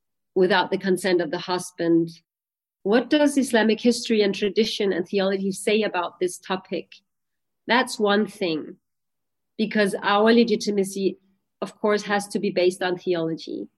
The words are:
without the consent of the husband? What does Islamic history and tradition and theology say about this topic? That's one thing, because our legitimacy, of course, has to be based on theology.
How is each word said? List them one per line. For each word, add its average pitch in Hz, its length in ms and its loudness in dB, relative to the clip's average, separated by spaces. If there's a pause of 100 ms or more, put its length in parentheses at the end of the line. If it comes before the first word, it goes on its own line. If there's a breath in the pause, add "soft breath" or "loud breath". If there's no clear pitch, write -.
(340)
without 185 380 2
the 196 60 0
consent 185 420 0
of 165 120 -4
the 175 200 -6
husband? 170 560 0 (760)
What 247 260 2
does 294 280 2
Islamic 220 440 2
history 233 400 2
and 196 120 2
tradition 208 600 0
and 180 120 -2
theology 196 460 -2
say 214 300 0
about 180 380 -4
this 180 180 -2
topic? 185 500 -8 (800)
That's 247 320 0
one 208 280 2
thing, 165 500 -6 (800)
because 208 440 0
our 208 300 4
legitimacy, 202 840 0 (440)
of - 200 -10
course, 208 220 0
has 196 260 -2
to 202 100 -4
be 202 100 -2
based 180 320 0
on 180 160 -2
theology. 165 680 -6 (100)